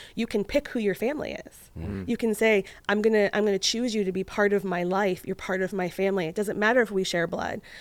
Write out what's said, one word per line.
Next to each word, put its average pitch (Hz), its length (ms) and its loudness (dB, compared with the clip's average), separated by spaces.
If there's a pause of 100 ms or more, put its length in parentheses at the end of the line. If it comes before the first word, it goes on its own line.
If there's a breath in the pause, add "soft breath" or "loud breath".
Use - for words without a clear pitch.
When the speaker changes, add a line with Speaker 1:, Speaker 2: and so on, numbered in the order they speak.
(160 loud breath)
Speaker 1:
you 226 120 -2
can 208 160 0
pick 285 260 0
who 247 100 -2
your 202 160 0
family 277 360 -4 (140)
is. - 240 -20 (100)
Speaker 2:
Mm. 185 300 -6
Speaker 1:
You 233 80 0
can 226 180 0
say, 214 300 4 (240 loud breath)
"I'm 208 120 2
gonna, 214 300 4
I'm 208 140 2
gonna 202 120 2
choose 226 380 -2
you 208 80 2
to 185 80 -2
be 185 120 -2
part 202 280 2
of 196 140 0
my 175 180 -2
life. 185 420 0
You're 190 120 -4
part 185 240 -4
of 185 100 -2
my 185 160 -2
family." 190 380 0
It 165 100 -4
doesn't 202 240 -2
matter 226 220 4
if 214 100 0
we 190 140 0
share 170 220 0
blood. - 340 -4 (200 loud breath)